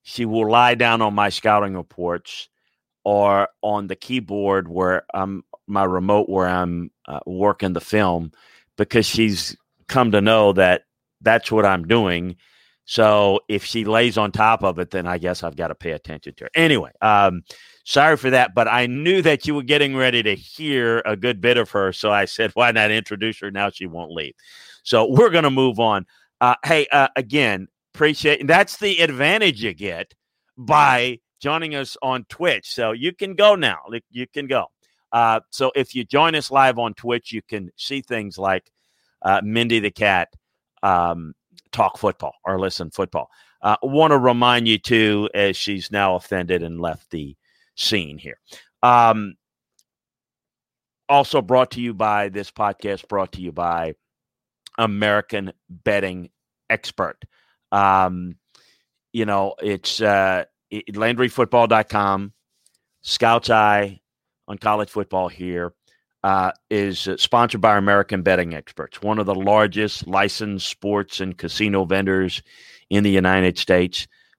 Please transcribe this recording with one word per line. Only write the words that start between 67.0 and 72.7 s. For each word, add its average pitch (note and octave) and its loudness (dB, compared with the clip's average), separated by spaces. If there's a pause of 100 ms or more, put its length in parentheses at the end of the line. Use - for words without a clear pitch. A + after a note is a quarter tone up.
uh, F#2 -6
sponsored A#2+ 0
by G#2 4
American G2+ 0
Betting F2 0
Experts, - -16
one G#2+ -2
of G#2 -2
the G2 -2
largest G#2 0
licensed G2 -4
sports G2+ -4
and F#2+ -8
casino G2 -2
vendors F#2+ 0 (480)